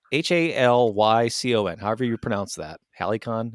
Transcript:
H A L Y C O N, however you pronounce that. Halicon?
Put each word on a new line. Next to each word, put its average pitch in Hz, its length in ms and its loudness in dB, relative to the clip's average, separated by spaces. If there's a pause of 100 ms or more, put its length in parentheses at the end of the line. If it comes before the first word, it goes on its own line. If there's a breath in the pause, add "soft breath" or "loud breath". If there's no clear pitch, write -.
(120)
H 151 200 0
A 165 240 2
L 123 380 4
Y 110 340 4
C 120 280 -2
O 104 100 0
N, 85 140 -4
however 110 240 -2
you 117 140 -2
pronounce 101 380 -4
that. 78 240 -12 (200)
Halicon? 113 560 -4